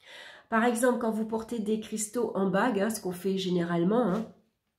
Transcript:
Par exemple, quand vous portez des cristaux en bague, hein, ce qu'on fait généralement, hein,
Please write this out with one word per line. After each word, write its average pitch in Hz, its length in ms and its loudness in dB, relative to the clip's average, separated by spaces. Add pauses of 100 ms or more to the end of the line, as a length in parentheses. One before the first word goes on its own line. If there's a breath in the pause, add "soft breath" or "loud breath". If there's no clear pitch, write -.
(500 loud breath)
Par 226 160 2
exemple, 240 340 2
quand 226 120 0
vous 220 140 -4
portez 226 320 -6
des 214 220 0
cristaux 220 560 -4
en 190 120 2
bague, 196 320 2
hein, 214 120 2
ce - 100 -6
qu'on 180 120 -4
fait 190 240 -2
généralement, 180 760 2
hein, 226 180 -4 (480)